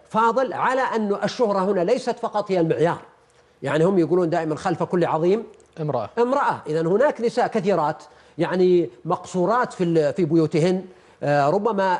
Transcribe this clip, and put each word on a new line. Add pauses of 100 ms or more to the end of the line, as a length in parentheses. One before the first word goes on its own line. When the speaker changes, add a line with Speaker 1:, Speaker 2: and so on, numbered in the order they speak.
Speaker 1:
فاضل،
على
أن
الشهرة
هنا
ليست
فقط
هي
المعيار. (640)
يعني
هم
يقولون
دائمًا:
"خلف
كل
عظيم (380)
Speaker 2:
امرأة". (100)
Speaker 1:
امرأة.
إذن
هناك
نساء
كثيرات (340)
يعني (160)
مقصورات
في
ال-،
في
بيوتهن، (420)
آه،
ربما،